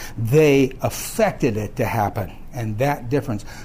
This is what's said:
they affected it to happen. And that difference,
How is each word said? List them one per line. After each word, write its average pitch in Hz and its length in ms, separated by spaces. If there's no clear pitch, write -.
they 139 640
affected 127 760
it 104 200
to 127 80
happen. 101 460
And 110 260
that 139 300
difference, 123 360